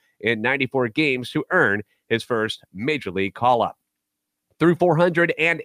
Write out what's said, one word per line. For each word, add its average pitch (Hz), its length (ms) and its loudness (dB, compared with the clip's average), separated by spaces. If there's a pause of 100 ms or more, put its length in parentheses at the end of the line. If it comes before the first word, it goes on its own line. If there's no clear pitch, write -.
(200)
in 110 220 -2
ninety-four 127 460 -2
games 127 420 -2
to 147 220 -4
earn 110 300 2 (260)
his 117 160 0
first 110 400 -4 (100)
major 120 380 -6
league 95 220 -2
call-up. 117 440 0 (800)
Through 165 160 4
four 175 220 2
hundred 170 420 2
and 160 260 -2